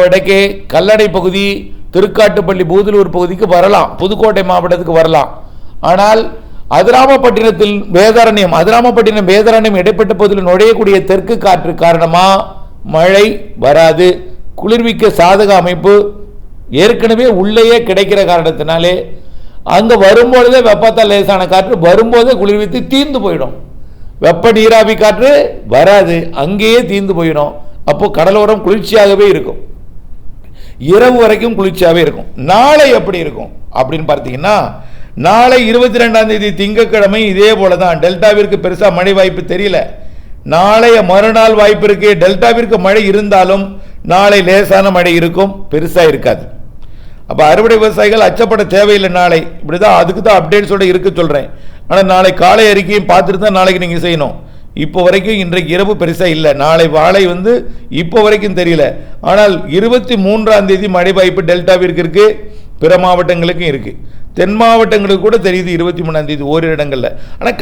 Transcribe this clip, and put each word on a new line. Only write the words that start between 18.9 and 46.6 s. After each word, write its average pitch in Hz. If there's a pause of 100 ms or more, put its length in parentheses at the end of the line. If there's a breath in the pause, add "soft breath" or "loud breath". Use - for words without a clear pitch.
அங்க 220 (100)
வரும்பொழுதே 240
வெப்பத்தால் 220
லேசான 196 (100)
காற்று 190 (120)
வரும்போதே 233
குளிர்வித்து 208 (120)
தீர்ந்து 277
போயிடும். 156 (680 soft breath)
வெப்ப 170
நீராவி 220
காற்று 214 (440)
வராது, 170 (260)
அங்கேயே 214 (100)
தீர்ந்து 196
போயிடும். 151 (360 loud breath)
அப்போ 180 (120)
கடலோரம் 208
குளிர்ச்சியாகவே 202
இருக்கும், 123 (1300 soft breath)
இரவு 247
வரைக்கும் 214
குளிர்ச்சியாகவே 175
இருக்கும். - (220)
நாளை 277 (100)
எப்படி 180
இருக்கும் 113 (280)
அப்படின்னு 151
பார்த்தீங்கன்னா, 143 (720 loud breath)
நாளை 247 (100)
இருபத்தி 240
ரெண்டாம் 220
தேதி 208 (100)
திங்கட்கிழமை 208 (100)
இதே 196 (120)
போல 185
தான். 170
டெல்டாவிற்கு 202
பெருசா 190 (100)
மழை 190
வாய்ப்பு 185 (100)
தெரியல. 185 (760 soft breath)
நாளைய 220 (160)
மறுநாள் 220
வாய்ப்பு 208
இருக்கு. 208 (140)
டெல்டாவிற்கு 226 (100)
மழை 214 (100)
இருந்தாலும் 196 (480 loud breath)
நாளை 202 (100)
லேசான 196
மழை 175
இருக்கும், 180 (180)
பெருசா 165
இருக்காது. 123 (840 soft breath)